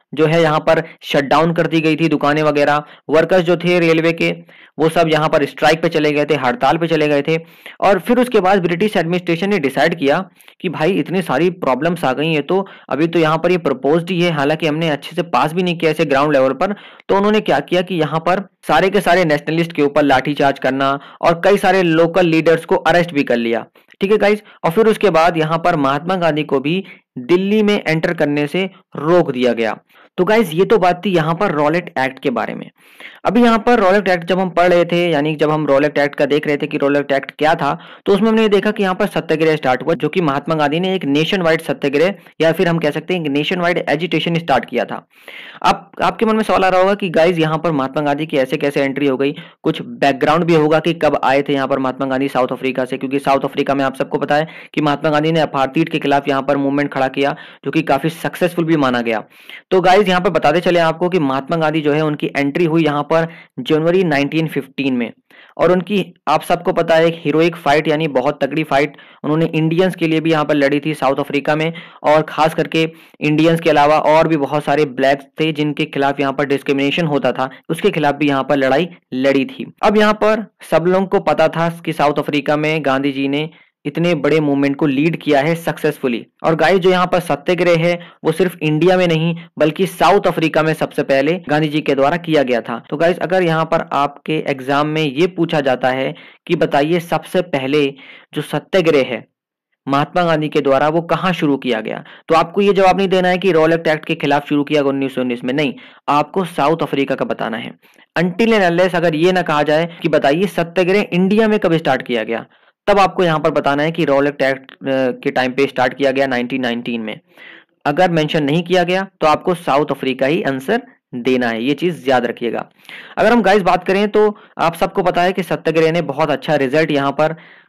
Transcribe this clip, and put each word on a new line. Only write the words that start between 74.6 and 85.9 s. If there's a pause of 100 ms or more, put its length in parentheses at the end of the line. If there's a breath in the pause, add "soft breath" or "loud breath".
सारे
ब्लैक्स (140)
थे
जिनके
खिलाफ
यहाँ
पर
डिस्क्रिमिनेशन
होता
था, (200 loud breath)
उसके
खिलाफ
भी
यहाँ
पर
लड़ाई (240 loud breath)
लड़ी
थी। (120)
अब
यहाँ
पर (260)
सब
लोगों
को
पता
था (160)
कि
साउथ
अफ्रीका
में
गांधी
जी
ने (360 soft breath)
इतने
बड़े
मूवमेंट
को
लीड
किया
है
सक्सेसफुली। (180)